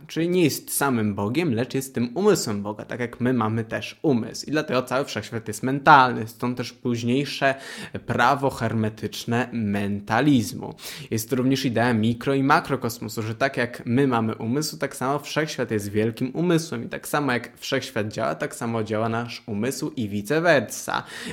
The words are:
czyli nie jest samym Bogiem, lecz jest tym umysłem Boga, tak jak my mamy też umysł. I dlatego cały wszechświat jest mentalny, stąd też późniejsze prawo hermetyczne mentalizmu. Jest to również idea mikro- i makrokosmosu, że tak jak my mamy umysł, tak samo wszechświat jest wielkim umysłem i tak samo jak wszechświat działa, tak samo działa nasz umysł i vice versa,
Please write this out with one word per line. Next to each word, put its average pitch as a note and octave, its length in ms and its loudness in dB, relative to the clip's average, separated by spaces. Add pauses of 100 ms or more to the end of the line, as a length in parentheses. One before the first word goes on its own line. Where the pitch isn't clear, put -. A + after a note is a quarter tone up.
czyli D#3+ 220 -2
nie F3+ 160 4
jest - 320 0
samym A2+ 380 2
Bogiem, B2 400 0
lecz A#2+ 200 -2
jest C3+ 200 -4
tym A#2+ 200 0
umysłem D#3 480 2
Boga, G#2 220 -8
tak A#2 160 -8
jak A#2+ 200 -6
my B2 120 2
mamy A2+ 320 2
też A2 380 -8
umysł. A#2+ 440 0
I - 40 -10
dlatego C#3 320 0
cały B2+ 220 -2
wszechświat A2+ 440 -6
jest G#2 140 -8
mentalny, C3 680 6
stąd B2 280 -4
też B2 160 -6
późniejsze B2+ 840 0 (520)
prawo C3 440 4
hermetyczne A2+ 1000 -2
mentalizmu. G#2+ 1200 0 (360)
Jest A2 200 -2
to C3+ 60 2
również C3 280 2
idea A#2+ 300 2
mikro- A#2 420 2
i C#3 60 2
makrokosmosu, B2+ 800 0
że A2 120 -4
tak C3+ 220 -2
jak A#2+ 300 -2
my B2+ 200 4
mamy A2+ 280 2
umysł, C#3+ 440 -4
tak C#3 180 -6
samo C#3 220 -2
wszechświat C#3+ 520 -4
jest G2+ 200 0
wielkim A#2 440 0
umysłem D#3+ 500 0
i - 40 -10
tak - 200 -10
samo D3 240 0
jak A#2+ 260 -4
wszechświat A#2+ 500 -4
działa, B2 260 -2
tak D3+ 200 -6
samo A2+ 300 -2
działa G#2+ 240 -2
nasz A#2 380 -4
umysł B2 500 -4
i A2+ 120 -2
vice G#2 320 -2
versa, D3+ 640 0 (300)